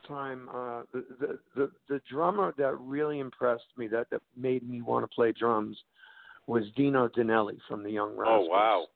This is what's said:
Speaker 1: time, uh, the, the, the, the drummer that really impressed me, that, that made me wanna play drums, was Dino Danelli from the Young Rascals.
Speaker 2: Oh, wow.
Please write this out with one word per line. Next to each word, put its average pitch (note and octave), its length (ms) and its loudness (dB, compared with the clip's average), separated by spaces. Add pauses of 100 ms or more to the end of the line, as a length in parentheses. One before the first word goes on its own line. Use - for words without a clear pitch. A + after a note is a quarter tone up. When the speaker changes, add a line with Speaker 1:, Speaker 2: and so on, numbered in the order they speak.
Speaker 1:
time, C3+ 420 -10
uh, A#2+ 340 -10 (100)
the, B2+ 80 -6 (180)
the, - 200 -6 (160)
the, C#3 160 -2 (180)
the C#3 100 -2 (100)
drummer F3 480 0
that C#3 180 0
really C#3+ 440 -4
impressed B2 480 -2 (100)
me, A#2+ 120 -6
that, A2+ 220 -2
that A#2 100 -4 (160)
made B2+ 300 -2
me A#2+ 140 -6
wanna A#2 260 -2
play A#2 260 2
drums, A2 440 0 (680)
was A2+ 160 2 (140)
Dino C3+ 320 4
Danelli A2+ 580 2
from G#2 160 -8
the G#2 80 -6
Young G#2+ 240 -2
Rascals. G#2 320 4
Speaker 2:
Oh, E2 40 -2
wow. G2+ 440 4